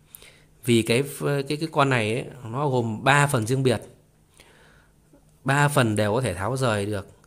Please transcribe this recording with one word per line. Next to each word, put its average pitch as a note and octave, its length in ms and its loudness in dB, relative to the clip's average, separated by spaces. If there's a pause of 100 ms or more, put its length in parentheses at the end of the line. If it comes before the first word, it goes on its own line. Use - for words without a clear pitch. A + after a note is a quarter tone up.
(640)
Vì A#2 160 4
cái, A#2 220 0 (180)
cái, C#3+ 360 -2
cái D#3+ 140 -6
con C#3 180 2
này A2 240 0
ấy, C3 120 -4 (260)
nó C#3 180 -4
gồm A2+ 340 -2
ba C#3 240 4
phần B2 200 -2
riêng C3 160 -2
biệt. A#2+ 180 2 (1600)
Ba C#3+ 240 2
phần C3 280 2
đều G#2 180 2
có B2 80 0
thể A2 120 -2
tháo G2 240 -4
rời A2 280 0
được. G2+ 220 -6 (200)